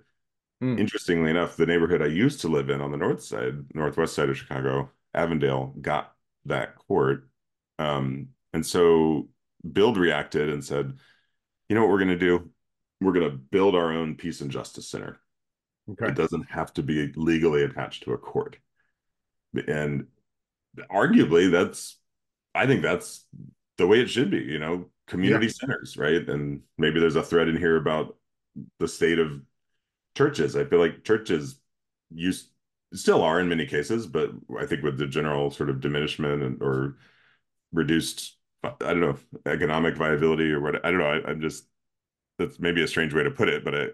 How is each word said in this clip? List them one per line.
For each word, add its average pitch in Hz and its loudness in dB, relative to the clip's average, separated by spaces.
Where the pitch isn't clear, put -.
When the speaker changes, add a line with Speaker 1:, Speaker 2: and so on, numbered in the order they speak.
Speaker 1:
Mm. 127 -2
Speaker 2:
Interestingly 85 0
enough, 85 0
the 82 2
neighborhood 82 2
I - 2
used 92 0
to 85 -4
live 69 0
in 69 -2
on 71 -6
the 71 -6
north 98 -2
side, 62 -6
northwest 78 -2
side 73 0
of 67 -2
Chicago, 67 -4
Avondale, 69 0
got 73 -4
that 69 -4
court. 69 0
Um, 67 -4
and 82 -2
so 80 4
Build 104 4
reacted 76 0
and 71 -6
said, 69 -4
"You 104 -2
know 110 4
what 104 6
we're 98 4
gonna 92 2
do? 87 2
We're 95 2
gonna 82 2
build 92 2
our 85 2
own 80 -4
peace 80 -10
and 71 -8
justice 62 -12
center. - -12
Speaker 1:
Okay. 104 -6
Speaker 2:
It - -2
doesn't 80 0
have 80 -6
to 80 -4
be 73 -2
legally 80 2
attached 69 -6
to 62 -6
a 60 -4
court." - -8
And 73 -4
arguably, 95 6
that's, - 0
I 107 2
think 117 4
that's - -4
the 90 4
way 110 8
it 113 0
should 127 0
be, 127 0
you 71 -6
know, 87 -6
community 107 2
Speaker 1:
Yeah. - -4
Speaker 2:
centers, - -8
right? 80 0
And 71 -4
maybe 78 2
there's 80 4
a 73 2
thread 82 2
in 80 2
here 82 2
about 78 -2
the 85 -2
state 82 0
of 73 -2
churches. 80 0
I 71 0
feel 85 4
like 85 2
churches 85 0
used, 87 -4
still 107 4
are 82 4
in 90 2
many 82 0
cases, 76 -2
but 76 -2
I 71 -6
think 73 -2
with 71 -2
the 71 -2
general 71 0
sort 71 -4
of 67 -4
diminishment 73 -2
and, 65 -6
or 67 -2
reduced, 80 -2
I - -6
don't 85 0
know, 71 0
economic 80 0
viability 78 2
or 73 -2
what, 73 -4
I 85 0
don't 90 2
know. 76 0
I, 76 -2
I'm 78 -8
just, 78 -6
that's - -4
maybe 85 2
a 76 2
strange 80 -2
way 76 2
to 67 -2
put 90 0
it, 73 0
but 71 -4
I, 69 -2